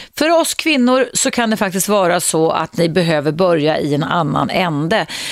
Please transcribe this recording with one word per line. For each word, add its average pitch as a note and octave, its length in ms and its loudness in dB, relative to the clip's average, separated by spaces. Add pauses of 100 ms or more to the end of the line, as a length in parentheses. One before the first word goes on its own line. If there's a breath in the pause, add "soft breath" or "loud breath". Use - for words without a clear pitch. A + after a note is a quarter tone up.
(180 loud breath)
för D4+ 120 2
oss E4 240 2
kvinnor B3+ 600 2
så - 180 -2
kan A#3 180 -2
det G#3+ 80 0
faktiskt F#3+ 300 -2
vara F3+ 320 2
så D#3+ 320 0
att - 260 -4
ni E3 120 2
behöver D#3+ 420 0
börja D#3+ 480 2
i D3 140 -2
en C#3+ 100 0
annan D3+ 460 0
ände. E3 560 0 (260 loud breath)